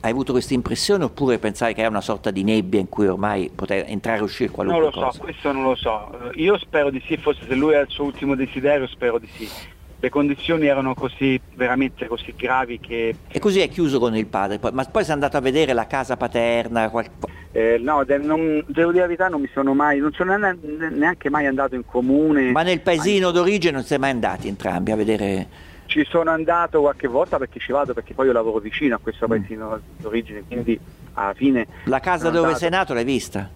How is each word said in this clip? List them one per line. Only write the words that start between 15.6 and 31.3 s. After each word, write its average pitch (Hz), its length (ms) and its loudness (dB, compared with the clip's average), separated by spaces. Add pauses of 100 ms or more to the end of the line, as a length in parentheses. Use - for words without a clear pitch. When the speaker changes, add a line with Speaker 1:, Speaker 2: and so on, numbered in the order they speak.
Speaker 1:
la 117 160 0
casa 131 280 -2
paterna? 117 720 0
Qual- 113 200 -4 (400)
Speaker 2:
Eh, 117 300 4
no, 143 240 0
de-, 139 140 2
non, 156 500 0
devo 165 240 2
dire 175 80 4
la 180 80 4
verità, 175 200 0
non 156 120 -2
mi 135 120 -4
sono 135 220 0
mai, 147 240 4
non 147 140 0
sono 185 240 0
ne-, 196 240 0
ne-, 156 300 -8
neanche 156 400 0
mai 147 160 2
andato 135 280 0
in 123 100 -6
comune. 135 680 2
Speaker 1:
Ma 151 100 4
nel 175 180 2
paesino 185 480 2
Speaker 2:
Ai- 170 40 0
Speaker 1:
d'origine 175 400 4
non - 100 -2
siete 147 180 0
mai 139 120 2
andati 107 340 -2
entrambi 95 460 -2
a 110 40 2
vedere? 104 520 0 (380)
Speaker 2:
Ci 151 220 0
sono 165 220 2
andato 165 520 2
qualche 143 260 0
volta 147 300 0
perché 131 200 -6
ci - 140 -6
vado, 131 220 0
perché - 200 -8
poi 131 120 2
io 131 60 6
lavoro 113 280 2
vicino 117 340 0
a - 80 -4
questo - 240 -6
Speaker 1:
Mm. 117 40 0
Speaker 2:
paesino 110 500 -4 (200)
d'origine, 107 460 -6
quindi 117 320 -2 (360)
alla 98 180 -2